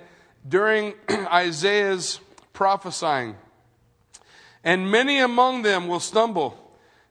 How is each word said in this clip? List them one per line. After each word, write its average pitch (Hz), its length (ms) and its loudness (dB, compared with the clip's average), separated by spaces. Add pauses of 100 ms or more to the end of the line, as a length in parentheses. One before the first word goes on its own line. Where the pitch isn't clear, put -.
(480)
during 208 540 0
<clears throat> - 80 -8
Isaiah's 185 1080 0 (340)
prophesying. 160 840 -2 (1300)
"And 185 260 0
many 269 300 2
among 254 420 2
them 190 260 0
will 175 120 -2
stumble, 185 580 -2 (540)